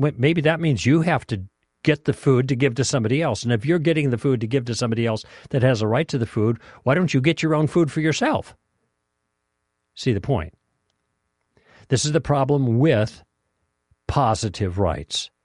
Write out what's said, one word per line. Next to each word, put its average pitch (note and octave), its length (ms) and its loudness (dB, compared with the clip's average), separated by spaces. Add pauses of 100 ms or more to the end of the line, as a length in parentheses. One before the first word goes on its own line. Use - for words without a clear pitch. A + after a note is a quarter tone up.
m-, D3 160 -2
maybe D#3 240 0
that D#3 200 0
means D3 240 0
you D#3 160 4
have D#3+ 260 0
to G2+ 140 -6 (420)
get D3 220 0
the C#3+ 80 0
food C3 360 2
to C#3 60 0
give B2 200 0
to C3+ 80 -2
somebody B2+ 380 0
else. B2 220 -4
And A#2+ 80 -2
if A2+ 140 0
you're E3+ 140 0
getting D3+ 300 0
the A#2+ 80 -2
food B2+ 240 0
to A2+ 60 -4
give B2 180 -2
to A#2+ 100 -6
somebody A#2 300 -2
else A2 180 -2 (260)
that B2 140 0
has B2 180 4
a A2 60 0
right C3 200 0
to D3 100 -4
the A2+ 80 0
food, A2+ 340 0 (240)
why B2+ 100 2
don't F3 200 0
you C3 80 2
get D#3+ 200 0
your D#3 140 0
own D#3 120 2
food E3+ 240 2
for D#3+ 100 -4
yourself? D#3+ 540 -2 (1400)
See B2+ 180 0
the F#2+ 80 0
point? E2 320 -4 (1400)
This C3 160 0
is D3+ 60 -2
the C#3 100 0
problem C3+ 580 0
with B2 440 2 (840)
positive G#2 720 -2
rights. D2+ 500 -2 (140)